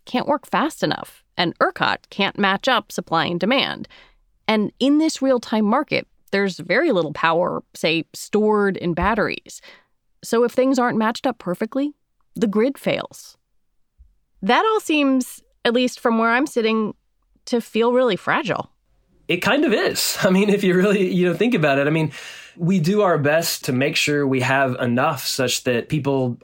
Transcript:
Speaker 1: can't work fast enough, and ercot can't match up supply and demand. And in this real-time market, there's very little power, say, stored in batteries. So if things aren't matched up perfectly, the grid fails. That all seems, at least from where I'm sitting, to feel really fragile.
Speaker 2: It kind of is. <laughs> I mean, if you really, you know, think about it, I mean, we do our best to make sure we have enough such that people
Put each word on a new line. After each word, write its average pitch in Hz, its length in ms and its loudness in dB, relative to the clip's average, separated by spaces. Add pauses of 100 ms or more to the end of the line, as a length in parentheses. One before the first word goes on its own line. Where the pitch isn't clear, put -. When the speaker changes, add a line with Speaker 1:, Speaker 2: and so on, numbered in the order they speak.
Speaker 1:
can't - 220 -4
work 285 200 -2
fast 226 340 -2
enough, - 420 -4 (140)
and 175 220 0
ercot 160 500 -2
can't - 300 -4
match 196 280 0
up 233 240 0
supply 165 340 -2
and 175 140 -4
demand. 185 480 -2 (600)
And 214 320 0
in 285 180 4
this 320 240 0
real-time 240 440 0
market, 247 420 0 (240)
there's 196 280 -2
very 214 320 0
little 160 220 0
power, 165 500 0 (120)
say, 160 380 -2
stored 208 640 0
in 170 180 -4
batteries. 175 680 -2 (640)
So 233 200 2
if 233 80 0
things 254 280 2
aren't 240 180 0
matched 220 300 -2
up 240 100 -4
perfectly, 269 560 -4 (420)
the 214 120 0
grid 214 320 0
fails. - 580 -6 (1040)
That 247 240 2
all 440 140 2
seems, 277 640 0 (200)
at 233 100 2
least 247 260 0
from 226 180 0
where 226 140 2
I'm 269 160 0
sitting, 220 480 -2 (500)
to 233 160 -2
feel 233 320 0
really 247 220 2
fragile. 190 560 -2 (560)
Speaker 2:
It 170 100 -2
kind 254 280 2
of 220 80 2
is. - 460 -2
<laughs> - 40 -2
I 202 60 4
mean, 196 200 4
if 190 140 2
you 180 120 4
really, 190 380 2
you 180 140 2
know, 175 60 2
think 233 200 0
about 147 260 2
it, 139 80 0
I - 20 0
mean, 160 220 0 (460)
we 175 220 0
do 196 220 2
our 175 160 4
best 151 480 0
to 143 80 -2
make 139 220 0
sure 147 300 0
we 131 160 2
have 135 380 2
enough 127 460 0
such - 400 -2
that 120 240 -2
people 135 540 -2